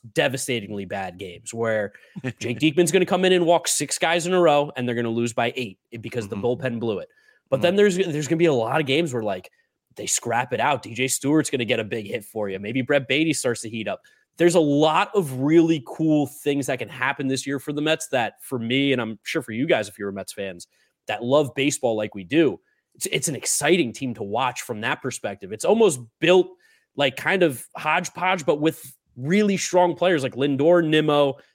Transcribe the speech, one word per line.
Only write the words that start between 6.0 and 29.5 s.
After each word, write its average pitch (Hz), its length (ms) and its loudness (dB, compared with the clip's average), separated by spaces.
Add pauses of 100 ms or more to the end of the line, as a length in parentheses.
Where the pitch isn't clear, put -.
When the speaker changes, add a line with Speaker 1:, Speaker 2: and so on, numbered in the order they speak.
Speaker 1:
because 110 260 -8
Speaker 2:
Mm-hmm. 101 140 -8
Speaker 1:
the 117 80 0
bullpen 120 320 -2
blew 107 180 -2
it. 80 120 -12 (400)
But 135 60 0
Speaker 2:
Mm-hmm. 123 60 -2
Speaker 1:
then 175 140 2
there's, 202 220 4
there's 151 300 -2
gonna 165 100 0
be 170 80 4
a 156 80 4
lot 123 260 0
of 147 60 -2
games 143 260 0
where, 120 100 -4
like, 98 280 -6 (460)
they 104 100 -8
scrap 120 480 -2
it 107 60 -2
out. 135 220 0
D 113 120 -14
J 127 140 0
Stewart's 147 420 0
gonna 123 160 -2
get 113 120 0
a 113 60 -2
big 107 220 -6
hit 107 180 -8
for 104 240 -6
you. 95 100 -6
Maybe 110 220 -4
Brett 135 260 0
Baty 151 280 0
starts 120 280 -2
to 117 60 -10
heat 110 180 -8
up. 95 140 -6 (360)
There's 170 180 4
a 180 60 6
lot 156 560 4
of 135 240 -2
really 160 440 4
cool 151 440 0
things 143 400 -2
that 131 100 -2
can 110 100 -8
happen 135 380 -4
this 131 180 -2
year 139 140 -4
for 147 140 -8
the 147 100 -4
Mets 156 300 -2
that, 120 280 0
for - 160 -8
me, 131 360 0
and 123 100 0
I'm 110 220 -6
sure 160 180 -4
for - 80 -12
you 113 160 -2
guys, 113 220 0
if 98 100 -20
you're 101 140 -6
Mets 95 200 -10
fans 92 360 -10 (400)
that 107 160 -6
love 135 320 2
baseball 135 400 0
like 107 180 -4
we 101 80 -10
do, 117 380 2 (340)
it's, - 120 -8
it's - 200 -4
an 151 80 -2
exciting 143 580 0
team 123 220 -6
to - 80 -10
watch 120 400 -4
from 107 200 -8
that 131 200 -4
perspective. 101 480 -8
It's 107 140 -10
almost 196 340 4 (220)
built, 180 260 6 (480)
like, 135 220 0
kind 180 260 2
of 143 240 0 (100)
hodgepodge, 170 720 -2
but 151 140 0
with - 360 -2 (200)
really 196 400 0